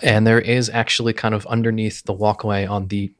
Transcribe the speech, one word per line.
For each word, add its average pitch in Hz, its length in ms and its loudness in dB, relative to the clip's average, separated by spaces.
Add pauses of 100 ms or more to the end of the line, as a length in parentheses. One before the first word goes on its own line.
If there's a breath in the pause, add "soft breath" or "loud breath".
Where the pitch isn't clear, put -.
and 110 240 4
there 113 160 6
is 117 300 0
actually 113 420 0
kind 110 220 -2
of 104 100 -4
underneath 113 600 -2
the 101 80 -4
walkway 101 520 0
on 98 220 -4
the 101 320 -4